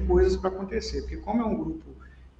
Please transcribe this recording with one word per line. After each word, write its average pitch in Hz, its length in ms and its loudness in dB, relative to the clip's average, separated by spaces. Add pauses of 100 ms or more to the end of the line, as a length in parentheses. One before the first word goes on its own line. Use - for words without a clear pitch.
coisas 180 280 6
pra 190 140 -2
acontecer, 196 520 -4
porque 160 160 -8
como 220 260 -2
é - 20 -2
um 196 100 0
grupo, 156 300 -6 (540)